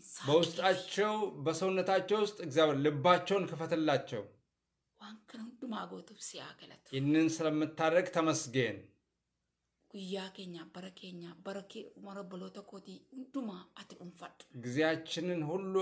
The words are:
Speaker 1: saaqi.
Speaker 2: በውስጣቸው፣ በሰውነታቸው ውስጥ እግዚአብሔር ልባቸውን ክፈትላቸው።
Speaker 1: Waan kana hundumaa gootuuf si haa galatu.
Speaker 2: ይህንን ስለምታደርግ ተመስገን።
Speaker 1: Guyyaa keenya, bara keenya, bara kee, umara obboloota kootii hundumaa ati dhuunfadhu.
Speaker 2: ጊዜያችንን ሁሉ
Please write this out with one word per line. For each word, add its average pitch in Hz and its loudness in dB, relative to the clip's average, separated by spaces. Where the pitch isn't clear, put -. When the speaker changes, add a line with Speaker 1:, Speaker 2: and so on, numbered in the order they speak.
Speaker 1:
saaqi. - -2
Speaker 2:
በውስጣቸው፣ 185 4
በሰውነታቸው 185 2
ውስጥ 208 0
እግዚአብሔር 151 4
ልባቸውን 170 4
ክፈትላቸው። 156 0
Speaker 1:
Waan 214 -18
kana 226 -14
hundumaa 233 -10
gootuuf 185 -14
si - -8
haa 143 -12
galatu. - -20
Speaker 2:
ይህንን 147 4
ስለምታደርግ 160 2
ተመስገን። 131 2
Speaker 1:
Guyyaa 190 -8
keenya, 180 -12
bara 185 -14
keenya, 175 -14
bara 196 -10
kee, 196 -14
umara 196 -14
obboloota 190 -12
kootii 190 -16
hundumaa 254 -8
ati - -18
dhuunfadhu. - -16
Speaker 2:
ጊዜያችንን 160 -2
ሁሉ 190 -4